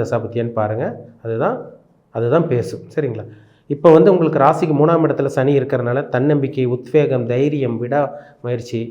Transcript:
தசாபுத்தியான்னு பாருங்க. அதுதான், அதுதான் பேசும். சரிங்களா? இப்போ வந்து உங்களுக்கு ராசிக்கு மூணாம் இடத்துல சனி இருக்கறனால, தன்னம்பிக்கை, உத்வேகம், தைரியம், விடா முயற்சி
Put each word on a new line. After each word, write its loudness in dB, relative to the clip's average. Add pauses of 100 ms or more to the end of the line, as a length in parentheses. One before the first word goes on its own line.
தசாபுத்தியான்னு -4
பாருங்க. -4 (400)
அதுதான், -4 (580)
அதுதான் 0
பேசும். -4 (120)
சரிங்களா? -4 (440)
இப்போ 4
வந்து 6
உங்களுக்கு 2
ராசிக்கு 2
மூணாம் 4
இடத்துல -2
சனி 2
இருக்கறனால, -2 (160)
தன்னம்பிக்கை, 0 (120)
உத்வேகம், 0
தைரியம், 0
விடா -2 (440)
முயற்சி -6 (120)